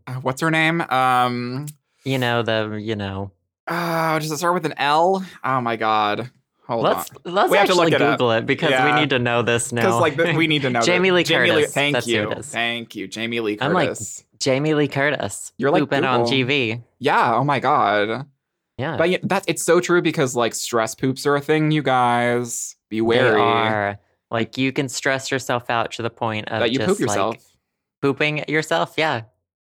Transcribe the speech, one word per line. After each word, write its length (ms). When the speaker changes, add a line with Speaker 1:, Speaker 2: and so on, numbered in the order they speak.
Speaker 1:
Uh, 80
what's 260
her 100
name? 300
Um, 840
Speaker 2:
You 140
know, 240
the, 400
you 140
know. 360
Speaker 1:
Oh, 500
does 140
it 60
start 180
with 100
an 120
L? 460
Oh 180
my 140
God. 560
Hold 180
Speaker 2:
Let's, 280
Speaker 1:
on. 60
Speaker 2:
let's 200
Speaker 1:
We 60
have 100
to 60
Speaker 2:
actually 180
Speaker 1:
look 20
it 80
up. 160
Speaker 2:
Google 140
it 160
because 240
Speaker 1:
Yeah. 240
Speaker 2:
we 60
need 100
to 80
know 240
this 280
now. 120
Speaker 1:
'Cause, 180
like, 140
the, 180
we 140
need 160
to 60
Speaker 2:
<laughs> 20
Speaker 1:
know 100
Speaker 2:
Jamie 300
Speaker 1:
this. 60
Speaker 2:
Lee 80
Speaker 1:
Jamie 260
Lee, 100
Speaker 2:
Curtis. 140
Speaker 1:
thank 180
Speaker 2:
That's 140
who 60
Speaker 1:
you. 180
Speaker 2:
it 80
is. 80
Speaker 1:
Thank 480
you. 120
Jamie 320
Lee 220
Speaker 2:
I'm 120
like, 160
Speaker 1:
Curtis. 340
Speaker 2:
"Jamie 340
Lee 140
Curtis. 720
Speaker 1:
You're 120
like 120
Speaker 2:
Pooping 220
on 180
Speaker 1:
Google. 100
Speaker 2:
T 100
V." 400
Speaker 1:
Yeah. 380
Oh 80
my 160
God. 680
Speaker 2:
Yeah. 180
Speaker 1:
But 140
yeah, 100
that's, 260
it's 160
so 160
true 220
because, 340
like, 200
stress 400
poops 320
are 80
a 60
thing, 280
you 140
guys. 960
Be 80
Speaker 2:
They 60
Speaker 1:
wary. 360
Speaker 2:
are. 600
Like, 260
you 140
can 180
stress 400
yourself 400
out 220
to 100
the 80
point 400
of 120
Speaker 1:
That 100
you 80
Speaker 2:
just, 100
Speaker 1:
poop 100
yourself. 360
Speaker 2:
like, 60
pooping 460
yourself. 500
Yeah. 240